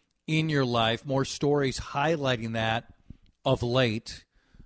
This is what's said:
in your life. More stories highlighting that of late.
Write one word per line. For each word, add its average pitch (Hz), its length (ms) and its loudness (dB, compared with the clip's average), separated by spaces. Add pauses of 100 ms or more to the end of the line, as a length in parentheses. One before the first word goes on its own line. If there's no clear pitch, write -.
(280)
in 156 200 0
your 143 160 2
life. 117 400 0
More 135 200 0
stories 143 560 0
highlighting 135 720 -2
that 113 320 0 (600)
of 131 200 2
late. 120 600 0 (420)